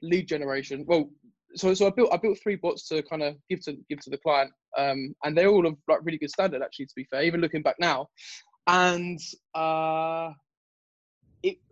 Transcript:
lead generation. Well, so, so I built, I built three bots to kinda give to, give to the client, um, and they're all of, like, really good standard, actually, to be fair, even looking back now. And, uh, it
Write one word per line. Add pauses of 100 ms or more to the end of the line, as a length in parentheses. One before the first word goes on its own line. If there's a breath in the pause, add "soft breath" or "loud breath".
lead
generation.
Well, (460)
so,
so
I
built,
I
built
three
bots
to
kinda (160)
give
to, (120)
give
to
the
client, (280)
um, (100)
and
they're
all
of, (120)
like,
really
good
standard,
actually,
to
be
fair,
even
looking
back
now. (600 loud breath)
And, (360)
uh, (1120)
it (160)